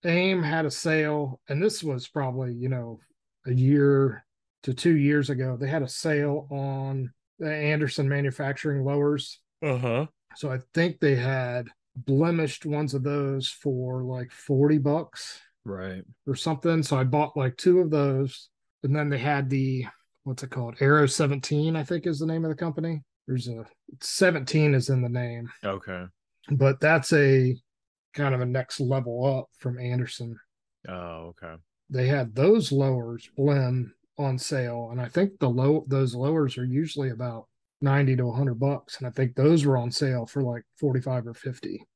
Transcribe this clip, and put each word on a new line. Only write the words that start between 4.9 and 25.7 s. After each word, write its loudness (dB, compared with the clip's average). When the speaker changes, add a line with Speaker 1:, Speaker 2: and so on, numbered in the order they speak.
Speaker 1:
years 2
ago. -2
They -4
had -2
a -4
sale -2
on -6
the -4
Anderson 0
manufacturing -2
lowers. 0
Speaker 2:
Uh-huh. 0
Speaker 1:
So -8
I -4
think 0
they 4
had -2
blemished 0
ones -2
of -2
those -2
for, -4
like, -8
forty 4
bucks -2
Speaker 2:
Right. -8
Speaker 1:
or -2
something. 0
So 0
I 2
bought, 0
like, -2
two 6
of 2
those, 0
and 2
then 0
they -2
had 0
the, 0
what's -8
it -12
called? -8
Aero 6
seventeen, 0
I -2
think -4
is -2
the -2
name -2
of -2
the -4
company. -4
There's -4
a -10
seventeen 2
is 2
in 2
the -2
name. -6
Speaker 2:
Okay. -6